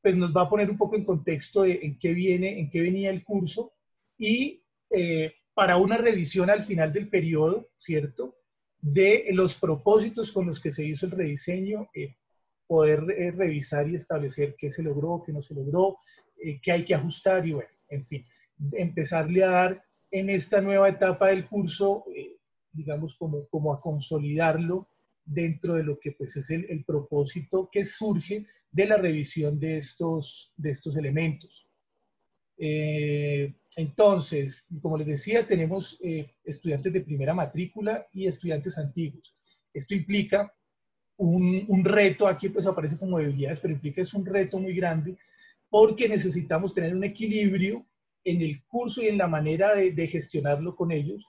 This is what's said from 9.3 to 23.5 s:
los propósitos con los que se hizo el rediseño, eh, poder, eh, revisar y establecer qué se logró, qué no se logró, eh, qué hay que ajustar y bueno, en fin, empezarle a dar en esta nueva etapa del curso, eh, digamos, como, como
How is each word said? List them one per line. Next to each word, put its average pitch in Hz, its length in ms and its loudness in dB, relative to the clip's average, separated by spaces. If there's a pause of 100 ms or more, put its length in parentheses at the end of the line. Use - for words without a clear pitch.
los 185 240 4
propósitos 214 760 2
con 180 140 0
los 156 120 -4
que 156 120 -4
se 151 140 -6
hizo 151 200 -4
el 180 80 -6
rediseño, 185 840 -4
eh, - 220 -10 (500)
poder, 151 380 4 (120)
eh, 175 140 -2
revisar 151 580 -2
y 175 60 -4
establecer 143 600 -4
qué 143 140 -8
se 165 120 -8
logró, 160 420 -4
qué 156 80 -10
no 147 100 -8
se - 120 -14
logró, 165 440 0 (440)
eh, 147 180 -8
qué 175 120 0
hay 170 120 0
que 180 100 2
ajustar 165 520 0
y 160 60 -2
bueno, 135 180 -8 (180)
en 139 160 -8
fin, 139 200 -12 (480)
empezarle 170 720 0
a 185 60 4
dar 180 340 2 (260)
en 196 200 -2
esta 196 300 2
nueva 196 280 6
etapa 190 400 4
del 190 180 2
curso, 202 580 0 (120)
eh, - 220 -14 (340)
digamos, 156 420 -8
como, 147 340 -6
como 151 260 -2